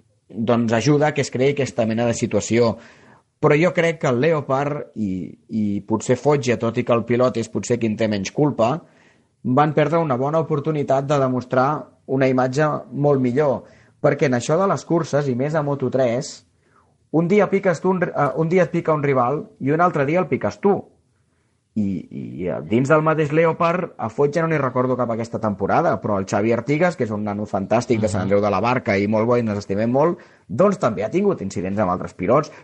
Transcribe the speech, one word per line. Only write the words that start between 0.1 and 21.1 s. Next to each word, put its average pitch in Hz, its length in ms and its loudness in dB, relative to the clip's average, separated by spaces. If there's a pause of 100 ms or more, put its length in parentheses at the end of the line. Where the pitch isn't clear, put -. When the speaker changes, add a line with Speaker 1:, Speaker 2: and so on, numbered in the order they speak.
Speaker 1:
doncs, 117 420 0
ajuda 143 360 2
a 151 60 0
que 143 60 -2
es 123 100 -4
creï 131 220 0
aquesta 127 340 -2
mena 113 200 0
de 117 80 0
situació. 110 640 0 (640)
Però 147 140 4
jo 165 160 2
crec 165 300 0
que 160 80 0
el 120 100 0
Leopard 143 680 -2 (100)
i, 92 320 -4 (160)
i 104 320 -2
potser 110 400 0
Foggia, 123 400 2
tot 117 160 -2
i 120 80 0
que 120 80 0
el 117 160 2
pilot 123 320 2
és 113 80 -6
potser 117 320 -2
qui 117 80 0
en 107 80 -2
té 110 100 0
menys 101 300 -4
culpa, 139 460 0 (640)
van 143 280 2
perdre 147 260 2
una 147 220 0
bona 151 240 0
oportunitat 139 640 -2
de 147 100 2
demostrar 131 680 0 (200)
una 135 220 2
imatge 131 400 2 (240)
molt 139 320 2
millor, 123 380 0 (400)
perquè 147 260 2
en 123 80 0
això 151 240 0
de 196 80 2
les 156 160 -2
curses, 147 420 -2
i 127 80 0
més 147 220 -2
a 151 80 0
Moto 139 260 -2
tres, 127 540 -2 (680)
un 165 200 2
dia 202 160 4
piques 190 320 0
tu 185 100 0
un 180 140 0
ri-, - 80 -2
eh, 143 240 0
un 160 160 0
dia 180 160 4
et - 80 -18
pica 160 160 0
un 147 100 0
rival 135 380 2 (180)
i 131 140 0
un 160 80 2
altre 165 240 2
dia 160 160 0
el 165 80 -4
piques 107 320 -4
tu. 196 160 4 (1000)